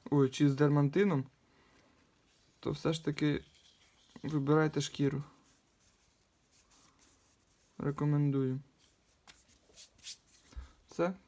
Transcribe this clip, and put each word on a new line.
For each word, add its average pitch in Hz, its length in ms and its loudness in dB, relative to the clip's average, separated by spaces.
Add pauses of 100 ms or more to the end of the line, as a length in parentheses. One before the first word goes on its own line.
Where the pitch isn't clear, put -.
ой, 139 200 4
чи 147 200 4
з 139 60 0
дермантином, 147 680 2 (1300)
то - 120 -6
все 151 220 -4
ж 160 120 -8
таки 147 380 -2 (800)
вибирайте 151 580 0
шкіру. 143 420 -4 (2500)
Рекомендую. 143 840 0 (2250)
Все. 175 260 -4 (140)